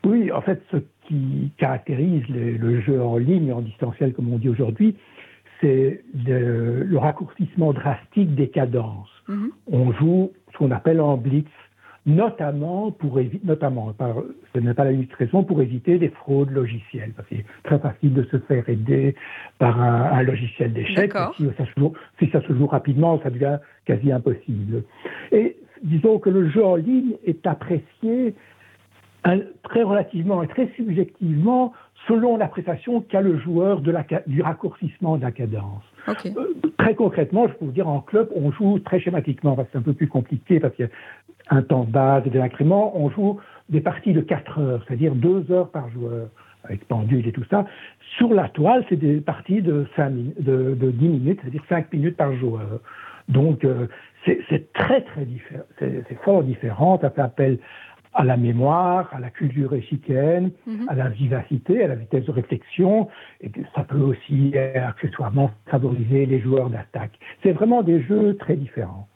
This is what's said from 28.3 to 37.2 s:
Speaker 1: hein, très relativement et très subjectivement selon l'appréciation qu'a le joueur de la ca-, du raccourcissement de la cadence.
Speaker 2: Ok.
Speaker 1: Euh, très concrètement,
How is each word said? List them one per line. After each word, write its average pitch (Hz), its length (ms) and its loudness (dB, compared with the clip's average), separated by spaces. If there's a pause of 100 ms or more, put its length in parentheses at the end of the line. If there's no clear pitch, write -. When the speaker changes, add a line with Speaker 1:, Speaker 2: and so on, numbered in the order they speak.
Speaker 1:
hein, 185 160 4 (220)
très 233 200 0
relativement 196 600 0
et 151 60 -4
très 247 280 -2
subjectivement 202 960 0 (340)
selon 233 320 2
l'appréciation 214 640 -4
qu'a 190 180 0
le 180 180 2
joueur 175 440 0
de 151 80 2
la 156 180 -2
ca-, 160 180 -2
du 143 140 0
raccourcissement 160 760 -4
de 123 40 -2
la 127 100 -2
cadence. 104 500 -8 (240)
Speaker 2:
Ok. 208 200 -6 (100)
Speaker 1:
Euh, 339 180 -6 (240)
très 214 160 4
concrètement, 202 540 2